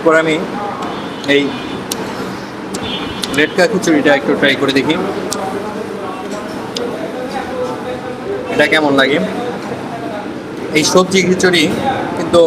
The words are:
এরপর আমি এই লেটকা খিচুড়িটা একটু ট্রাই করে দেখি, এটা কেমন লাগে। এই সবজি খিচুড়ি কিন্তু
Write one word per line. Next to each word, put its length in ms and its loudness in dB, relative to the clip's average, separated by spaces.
এরপর 200 6
আমি 120 2
এই 80 6
লেটকা 360 4
খিচুড়িটা 460 4
একটু 220 0
ট্রাই 200 4
করে 180 2
দেখি, 160 2
এটা 200 4
কেমন 280 4
লাগে। 180 4
এই 160 4
সবজি 360 4
খিচুড়ি 340 4
কিন্তু 300 4